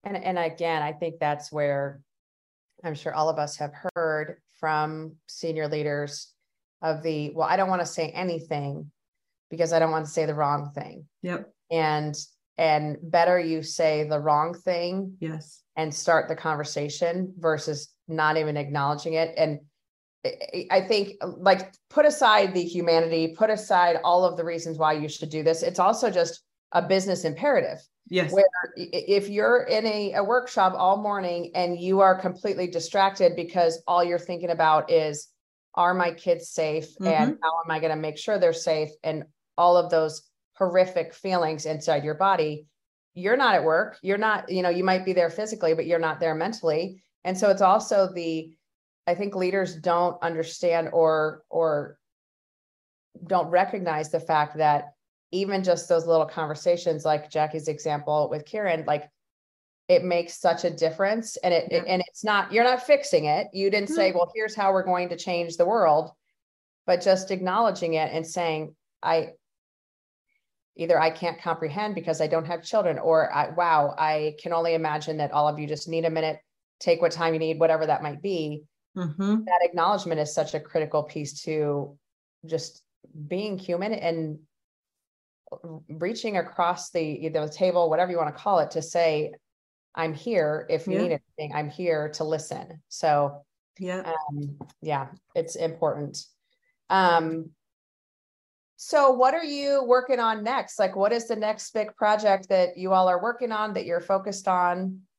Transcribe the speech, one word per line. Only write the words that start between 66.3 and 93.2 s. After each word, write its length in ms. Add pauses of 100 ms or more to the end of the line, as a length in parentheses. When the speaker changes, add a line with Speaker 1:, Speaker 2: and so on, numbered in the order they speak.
Speaker 1:
but 160
just 300
acknowledging 640
it 180
and 140
saying, 480 (280)
"I, 260 (1500)
either 240
I 100
can't 300
comprehend 540
because 260
I 80
don't 180
have 160
children, 360
or 360
I, 160
wow, 480
I 420
can 120
only 220
imagine 440
that 140
all 160
of 100
you 80
just 220
need 160
a 60
minute, 280 (420)
take 220
what 100
time 200
you 80
need, 180
whatever 280
that 160
might 200
be." 400 (340)
Speaker 2:
Mm-hmm. 480
Speaker 1:
That 180
acknowledgement 580
is 140
such 200
a 60
critical 420
piece 400
to 540 (500)
just 360 (440)
being 320
human 360
and 440 (1500)
reaching 480
across 540
the, 400
the 180
table, 400
whatever 220
you 80
wanna 140
call 280
it, 120
to 100
say, 500 (640)
"I'm 200
here 540
if 180
you 80
Speaker 2:
Yeah. 80
Speaker 1:
need 180 (180)
anything. 180
I'm 140
here 400
to 140
listen." 640
So, 560 (340)